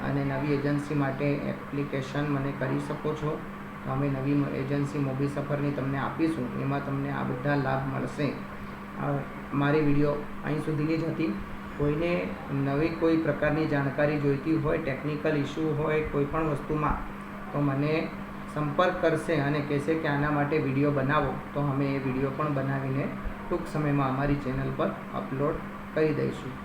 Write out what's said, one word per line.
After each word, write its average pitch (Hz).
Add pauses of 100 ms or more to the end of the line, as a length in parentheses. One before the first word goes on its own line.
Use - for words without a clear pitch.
અને 139
નવી 139
એજન્સી 143
માટે 139
એપ્લિકેશન 143
મને 139
કરી 135
શકો 147
છો. 151 (440)
તો 135
અમે 139
નવી 139
મ-, 143
એજન્સી 139
મોભી 139
સફરની 143
તમને 139
આપીશું, 135
એમાં 139
તમને 139
આ 135
બધા 135
લાભ 135
મળશે. 131
અ, - (360)
મારી 143
વીડિયો 147 (320)
અહીં 147
સુધીની 156
જ 165
હતી. 160 (440)
કોઈને 170 (240)
નવી 139
કોઈ 165
પ્રકારની 151
જાણકારી 143
જોઈતી 143
હોય, 151
ટેકનિકલ 147
ઇસ્યુ 151
હોય 151
કોઈ 147
પણ 160
વસ્તુમાં, 151 (360)
તો 143
મને 147 (460)
સંપર્ક 151
કરશે 160
અને 143
કહેશે 143
કે 160
આના 143
માટે 147
વીડિયો 139
બનાવો, 139 (200)
તો 143
અમે 143
એ 139
વીડિયો 131
પણ 151
બનાવીને 135 (420)
ટૂંક 175
સમયમાં 143
અમારી 139
ચેનલ 131
પર 156 (280)
અપલોડ 143 (400)
કરી 156
દઈશું. 131 (120)